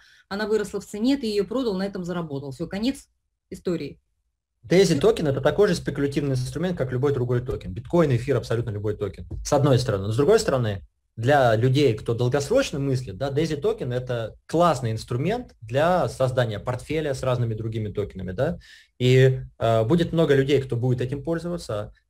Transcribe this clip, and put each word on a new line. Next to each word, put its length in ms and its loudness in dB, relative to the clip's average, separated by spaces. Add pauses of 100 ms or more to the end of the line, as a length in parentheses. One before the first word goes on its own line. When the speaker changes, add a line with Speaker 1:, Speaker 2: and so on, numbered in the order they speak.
(280)
Speaker 1:
она 200 -4
выросла 320 -2
в 60 -14
цене, 320 0
ты 80 -6
её 200 0
продал, 300 -2
на 100 -2
этом 180 -8
заработал. 480 -6
Всё, 160 -8
конец 400 -4 (420)
истории. 480 -6 (680)
Speaker 2:
Дези 340 4
токен — 300 2
это 120 0
такой 280 4
же 60 0
спекулятивный 580 -2
инструмент, 440 -4
как 160 -4
любой 220 0
другой 260 0
токен. 320 -8
Биткоин, 440 2
эфир, 200 0
абсолютно 340 -2
любой 260 -4
токен. 300 -8 (180)
С 80 0
одной 260 4
стороны. 300 0
Но 40 -2
с 40 -2
другой 240 4
стороны, 420 -2 (340)
для 400 4
людей, 380 4
кто 200 -4
долгосрочно 640 0
мыслит, 380 -4
да, 140 -4
Дези 260 -2
токен — 380 -4
это 420 -6 (100)
классный 460 2
инструмент 680 -4
для 460 2
создания 500 0
портфеля 560 -4
с 80 -8
разными 320 0
другими 360 -6
токенами, 420 -6
да. 260 -2 (400)
И, 420 6 (180)
э, 260 2
будет 280 2
много 220 4
людей, 260 4
кто 160 -4
будет 240 0
этим 240 -6
пользоваться, 680 -6 (180)